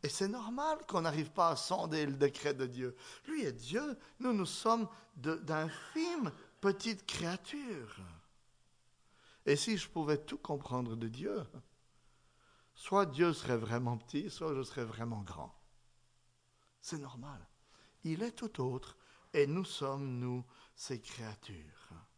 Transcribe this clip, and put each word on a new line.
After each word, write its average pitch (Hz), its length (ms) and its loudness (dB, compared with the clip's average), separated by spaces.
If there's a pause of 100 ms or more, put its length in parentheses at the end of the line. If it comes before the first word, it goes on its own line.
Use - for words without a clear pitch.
Et 147 60 0
c'est 190 200 0
normal 247 580 0
qu'on 180 160 2
n'arrive 156 280 2
pas 170 200 6
à 147 60 2
sonder 160 500 0
le 139 80 0
décret 143 400 4
de 131 120 0
Dieu. 123 300 -4 (300)
Lui 302 160 -2
est 147 100 0
Dieu, 175 460 -4 (220)
nous, 254 120 4
nous 196 140 4
sommes 226 420 2 (280)
de, 151 180 0
d'infimes 165 960 -2 (280)
petites 196 440 2
créatures. 175 960 -4 (1500)
Et 143 100 8
si 214 200 2
je - 120 -4
pouvais 151 280 2
tout 147 220 -4
comprendre 127 580 -2
de 113 120 -2
Dieu, 147 360 -4 (1300)
soit 196 320 4
Dieu 160 260 6
serait 127 240 0
vraiment 120 400 0
petit, 147 340 -4
soit 156 240 -2
je 135 80 -2
serais 123 220 -4
vraiment 110 380 -4
grand. 85 320 -10 (1300)
C'est - 180 -6
normal. 127 480 -12 (560)
Il 160 200 -2
est 233 100 -4
tout - 280 -6
autre, 131 360 -2 (360)
et 143 140 8
nous 170 180 0
sommes, 135 540 -2
nous, 123 260 -2 (300)
ses 123 260 -6
créatures. 101 880 -12 (280)